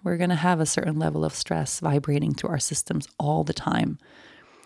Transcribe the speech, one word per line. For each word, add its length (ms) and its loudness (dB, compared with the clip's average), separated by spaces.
we're 120 2
gonna 200 2
have 240 4
a 60 2
certain 320 0
level 260 0
of 100 -2
stress 460 -4
vibrating 540 2
through 160 -4
our 100 0
systems 480 -4
all 240 2
the 100 -2
time. 460 -2